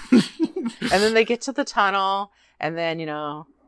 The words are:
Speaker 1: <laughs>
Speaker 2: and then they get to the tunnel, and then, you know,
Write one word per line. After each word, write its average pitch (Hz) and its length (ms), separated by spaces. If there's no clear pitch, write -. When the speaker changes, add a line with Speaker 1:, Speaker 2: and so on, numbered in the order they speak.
Speaker 1:
<laughs> - 80
Speaker 2:
and 247 920
then 220 120
they 226 100
get 233 180
to 277 100
the 277 120
tunnel, 196 680
and 165 160
then, 165 220
you 160 80
know, 151 400